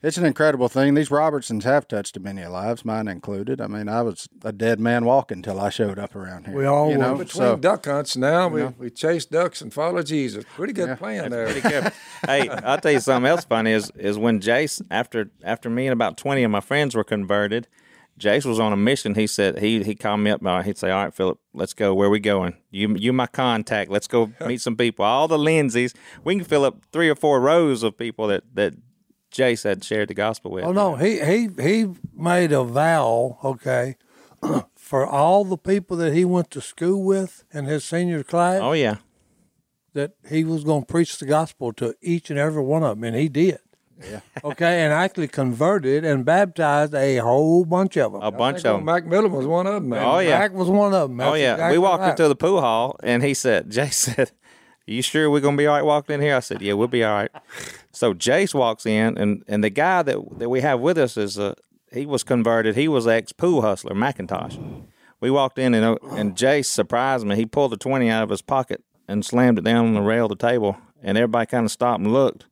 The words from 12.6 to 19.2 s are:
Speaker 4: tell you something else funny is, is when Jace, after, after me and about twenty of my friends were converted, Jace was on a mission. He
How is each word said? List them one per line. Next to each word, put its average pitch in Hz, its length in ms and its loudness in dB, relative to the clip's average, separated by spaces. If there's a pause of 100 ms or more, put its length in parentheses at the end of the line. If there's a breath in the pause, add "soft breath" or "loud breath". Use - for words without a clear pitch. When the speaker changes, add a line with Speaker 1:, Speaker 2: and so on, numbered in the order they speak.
Speaker 4:
tell 151 140 2
you 139 80 4
something 127 300 2
else 170 160 0
funny 110 260 2
is, 107 240 0
is 104 220 -2
when 110 240 2
Jace, 123 400 0 (100)
after, 107 400 -4 (120)
after 113 260 -4
me 123 180 -2
and 131 60 0
about 117 240 -2
twenty 139 260 0
of 110 80 2
my 104 80 0
friends 139 340 -2
were 110 120 0
converted, 104 600 -2 (520 soft breath)
Jace 135 260 2
was 113 140 0
on 107 140 2
a 101 40 0
mission. 110 380 0
He 107 120 0